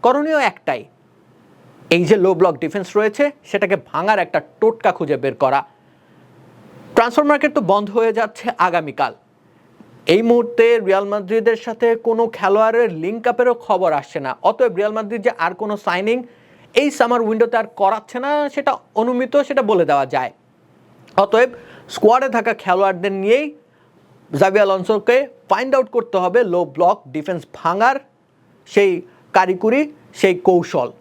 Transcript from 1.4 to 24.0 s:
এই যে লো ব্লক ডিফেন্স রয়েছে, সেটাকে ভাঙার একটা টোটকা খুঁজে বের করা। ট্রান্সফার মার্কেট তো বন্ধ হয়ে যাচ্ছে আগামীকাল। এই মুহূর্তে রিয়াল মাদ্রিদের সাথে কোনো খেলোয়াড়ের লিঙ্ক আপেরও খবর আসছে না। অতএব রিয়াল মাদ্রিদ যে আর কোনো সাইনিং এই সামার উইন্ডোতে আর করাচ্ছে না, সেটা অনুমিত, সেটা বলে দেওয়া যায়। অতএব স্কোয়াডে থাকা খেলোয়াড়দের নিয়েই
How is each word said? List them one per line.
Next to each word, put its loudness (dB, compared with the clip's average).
এই 4
যে 6
লো 2
ব্লক 2
ডিফেন্স -6
রয়েছে, 0
সেটাকে 0
ভাঙার 0
একটা -2
টোটকা 0
খুঁজে -2
বের -2
করা। 2
ট্রান্সফার 2
মার্কেট 2
তো 0
বন্ধ 0
হয়ে 0
যাচ্ছে -6
আগামীকাল। -2
এই 4
মুহূর্তে 2
রিয়াল 0
মাদ্রিদের -2
সাথে 0
কোনো -2
খেলোয়াড়ের 2
লিঙ্ক -4
আপেরও 0
খবর -2
আসছে -10
না। -6
অতএব 0
রিয়াল -2
মাদ্রিদ -8
যে -6
আর -4
কোনো -6
সাইনিং -4
এই 0
সামার 0
উইন্ডোতে 0
আর -2
করাচ্ছে -2
না, -2
সেটা -2
অনুমিত, -2
সেটা 0
বলে 2
দেওয়া 0
যায়। -4
অতএব 2
স্কোয়াডে 2
থাকা -2
খেলোয়াড়দের -2
নিয়েই 2